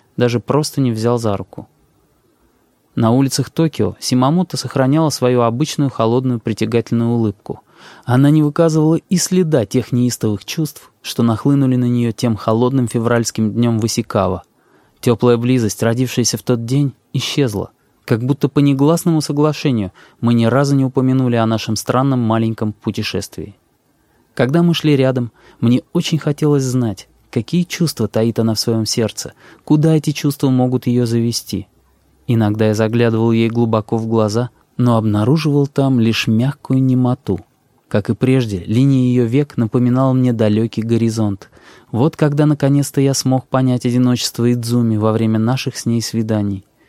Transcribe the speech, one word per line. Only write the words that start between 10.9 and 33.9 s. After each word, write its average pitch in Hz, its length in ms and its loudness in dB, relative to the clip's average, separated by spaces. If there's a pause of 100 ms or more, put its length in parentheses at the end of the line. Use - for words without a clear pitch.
что - 220 -2
нахлынули 131 500 2
на 123 120 0
нее 120 260 0
тем 113 240 -2
холодным 123 500 0
февральским 113 640 -2
днем 113 280 0
в 113 60 0
Исикава. 95 580 -2 (560)
Теплая 120 360 2
близость, 120 460 0
родившаяся 117 560 -2
в - 60 -20
тот 117 220 -2
день, 135 280 -2 (180)
исчезла. 117 600 -4 (320)
Как 113 180 0
будто 135 260 -2
по - 120 -2
негласному 151 600 2
соглашению 143 720 -2 (300)
мы 117 140 2
ни 117 100 2
разу 139 320 2
не 135 80 2
упомянули 131 500 0
о 113 120 2
нашем 110 280 -2
странном 127 460 0
маленьком 113 520 -2
путешествии. 98 840 -8 (800)
Когда 139 280 2
мы 170 100 4
шли 151 220 0
рядом, 131 380 0 (280)
мне 120 220 2 (100)
очень 170 260 -2
хотелось 147 440 0
знать, 123 460 -4 (240)
какие 165 320 -2
чувства 147 420 -4
таит 113 320 -2
она 113 160 0
в - 60 -4
своем 113 260 -2
сердце, - 460 -4 (320)
куда 156 320 2
эти 151 160 -2
чувства 143 360 -2
могут 127 380 0
ее 123 200 0
завести. 117 600 -4 (600)
Иногда 110 420 2
я 107 60 2
заглядывал 113 580 2
ей 113 160 2
глубоко 113 500 0